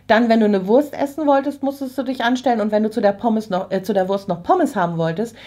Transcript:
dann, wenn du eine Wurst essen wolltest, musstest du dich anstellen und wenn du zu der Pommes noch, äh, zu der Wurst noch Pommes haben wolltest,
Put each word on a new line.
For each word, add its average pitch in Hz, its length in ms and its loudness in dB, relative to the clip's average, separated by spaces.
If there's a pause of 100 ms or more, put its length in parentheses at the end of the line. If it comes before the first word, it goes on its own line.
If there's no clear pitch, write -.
dann, 226 220 4
wenn 226 120 4
du 214 40 4
eine 196 220 2
Wurst 262 260 2
essen 285 340 -4
wolltest, 277 360 0
musstest 277 340 -6
du 277 60 -2
dich 254 200 -6
anstellen 247 380 0
und 208 120 -2
wenn 214 100 2
du 214 80 0
zu 233 100 -4
der 202 120 4
Pommes 220 360 -2
noch, 190 220 -4
äh, 190 120 -2
zu 202 120 -4
der 185 140 2
Wurst 196 200 -4
noch 175 140 -4
Pommes 349 340 0
haben 170 220 0
wolltest, 165 360 -4 (120)